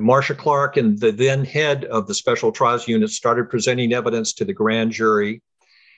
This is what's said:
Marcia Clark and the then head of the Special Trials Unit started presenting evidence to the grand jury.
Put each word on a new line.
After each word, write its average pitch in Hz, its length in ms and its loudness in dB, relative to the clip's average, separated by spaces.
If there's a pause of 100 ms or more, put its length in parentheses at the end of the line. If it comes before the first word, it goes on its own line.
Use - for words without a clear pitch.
Marcia 131 340 2
Clark 139 440 0
and 110 200 2
the 110 140 2
then 131 320 0
head 147 400 -2
of 110 220 -4
the 104 80 -6
Special 117 360 0
Trials 120 380 0
Unit 110 220 2
started 120 400 -2
presenting 123 420 0
evidence 113 420 -2
to 107 120 -4
the 98 80 -4
grand 113 380 0
jury. 107 500 0 (560)